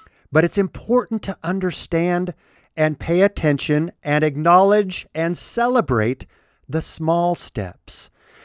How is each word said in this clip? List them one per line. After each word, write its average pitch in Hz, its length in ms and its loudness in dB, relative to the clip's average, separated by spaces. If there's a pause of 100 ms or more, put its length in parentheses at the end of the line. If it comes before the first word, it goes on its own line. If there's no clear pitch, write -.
(300)
But 156 140 4
it's - 140 -2
important 220 640 -2
to - 200 -8
understand 180 920 -2 (420)
and 156 220 0
pay 175 240 2
attention 156 680 0 (100)
and 147 200 0
acknowledge 180 920 4
and 165 240 -2
celebrate 147 880 0 (420)
the 151 140 -4
small 170 520 0
steps. - 760 -10 (340)